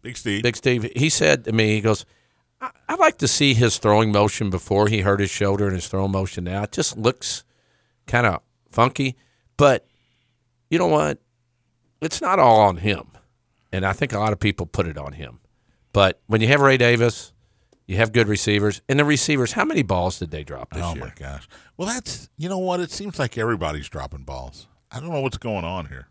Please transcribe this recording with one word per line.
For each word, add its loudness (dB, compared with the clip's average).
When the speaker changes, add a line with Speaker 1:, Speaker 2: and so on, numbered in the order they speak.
Speaker 1:
Big -12
Steve. -2
Speaker 2:
Big 0
Steve, 0
he 2
said 0
to -6
me, 2
he -2
goes, -2
"I, -12
I -2
like 2
to 0
see 4
his 2
throwing 4
motion 2
before 0
he 0
hurt 2
his 0
shoulder -2
and -2
his -6
throwing -2
motion -4
now. -4
It -10
just -4
looks -2
kinda 0
funky. 0
But 4
you 0
know 2
what? 0
It's -4
not 0
all 6
on 4
him." -4
And -4
I 0
think -4
a -2
lot 0
of -6
people -2
put -2
it -8
on -12
him. -16
But 4
when 2
you 4
have 6
Ray 8
Davis, 2
you -4
have 4
good 4
receivers. 0
And 2
the 4
receivers, 2
how 0
many 0
balls -2
did -8
they -10
drop -14
this -8
Speaker 1:
Oh, -6
Speaker 2:
year? -10
Speaker 1:
my -16
gosh. -14
Well, -8
that's, -8
you -8
know -4
what? -4
It -6
seems -12
like -4
everybody's -4
dropping -12
balls. -16
I -12
don't -14
know -4
what's -4
going -6
on -8
here. -18